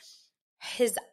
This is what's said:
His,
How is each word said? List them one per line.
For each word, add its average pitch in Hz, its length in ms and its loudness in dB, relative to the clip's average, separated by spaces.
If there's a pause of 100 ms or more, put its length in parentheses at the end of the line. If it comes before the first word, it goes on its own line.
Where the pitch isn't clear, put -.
(600)
His, - 380 2 (160)